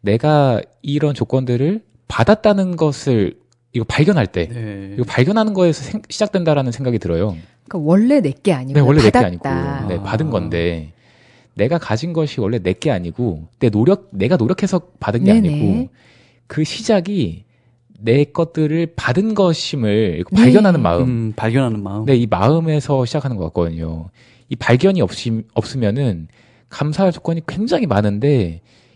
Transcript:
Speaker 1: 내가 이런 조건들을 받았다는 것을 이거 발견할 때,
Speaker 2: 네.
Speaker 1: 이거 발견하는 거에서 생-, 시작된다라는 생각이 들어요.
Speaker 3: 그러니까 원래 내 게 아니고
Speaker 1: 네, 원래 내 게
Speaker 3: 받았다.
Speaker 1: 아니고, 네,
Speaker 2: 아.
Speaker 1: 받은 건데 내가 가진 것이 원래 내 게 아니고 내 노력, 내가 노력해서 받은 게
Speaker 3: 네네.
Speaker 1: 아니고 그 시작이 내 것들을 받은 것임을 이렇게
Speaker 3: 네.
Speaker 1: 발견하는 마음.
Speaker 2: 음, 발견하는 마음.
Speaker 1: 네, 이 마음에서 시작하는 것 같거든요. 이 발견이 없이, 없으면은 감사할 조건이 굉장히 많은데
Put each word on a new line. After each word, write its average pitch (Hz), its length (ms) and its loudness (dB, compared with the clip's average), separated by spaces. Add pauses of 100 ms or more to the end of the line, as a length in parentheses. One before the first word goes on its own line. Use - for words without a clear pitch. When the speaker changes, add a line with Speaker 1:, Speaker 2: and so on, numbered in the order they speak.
Speaker 1:
내가 131 600 2 (200)
이런 143 320 0
조건들을 131 680 -2 (260)
받았다는 196 680 2
것을 135 600 0 (360)
이거 117 120 -2
발견할 156 420 2
때, 85 200 -4
Speaker 2:
네. 101 480 -12
Speaker 1:
이거 123 80 -2
발견하는 208 500 0
거에서 175 300 0
생-, - 260 -10
시작된다라는 160 640 -2
생각이 123 260 -4
들어요. 85 380 -2 (320)
Speaker 3:
그러니까 156 240 -6
원래 240 300 4
내 143 100 0
게 196 220 -2
아니고 131 200 -6
Speaker 1:
네, 147 60 4
원래 143 220 6
내 110 40 4
게 202 60 8
Speaker 3:
받았다. 104 380 0 (300)
Speaker 1:
아니고, 104 140 -6
네, 87 60 -4
Speaker 2:
아. 101 40 -8
Speaker 1:
받은 110 280 -4
건데 85 600 -4 (600)
내가 135 240 0
가진 160 360 -4
것이 151 280 -4
원래 110 180 -2
내 90 140 -2
게 - 180 -4
아니고 87 560 -6 (120)
내 123 100 2
노력, 123 420 0
내가 110 260 0
노력해서 180 420 0 (200)
받은 190 240 -2
게 196 100 4
Speaker 3:
네네. 208 160 4
Speaker 1:
아니고 196 400 0 (580)
그 156 160 -4
시작이 180 800 -2 (580)
내 120 220 4
것들을 160 720 -2
받은 208 400 0
것임을 113 800 0
이렇게 87 200 -4
Speaker 3:
네. 214 80 6
Speaker 1:
발견하는 170 380 6
마음. 87 220 2
Speaker 2:
음, 117 320 -2
발견하는 113 480 -2
마음. 101 220 -6
Speaker 1:
네, 135 100 4
이 120 120 2
마음에서 139 760 2
시작하는 135 300 -4
것 92 100 -6
같거든요. 80 640 -4 (380)
이 127 80 -8
발견이 160 460 2
없이, 110 420 -2 (100)
없으면은 113 760 -2 (420)
감사할 156 420 0
조건이 165 340 -6
굉장히 240 400 -2
많은데 104 760 0 (340)